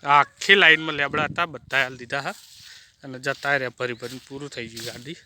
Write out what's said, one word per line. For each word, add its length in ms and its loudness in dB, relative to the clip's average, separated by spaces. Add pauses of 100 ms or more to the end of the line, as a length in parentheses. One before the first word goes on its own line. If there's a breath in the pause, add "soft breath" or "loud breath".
આખી 520 4
લાઈનમાં 420 4
લેબડા 300 -2
હતા, 200 -4
બધા 360 -4
હાલ 140 -8
દીધા 240 -8
હા. 120 -8 (640 loud breath)
અને 200 -14
જતા 380 -2
રહ્યા 200 -4
ભરી 160 -4
ભરીને, 300 -12
પૂરું 260 -14
થઈ 200 -12
ગયું 180 -12
ગાડી. 380 -14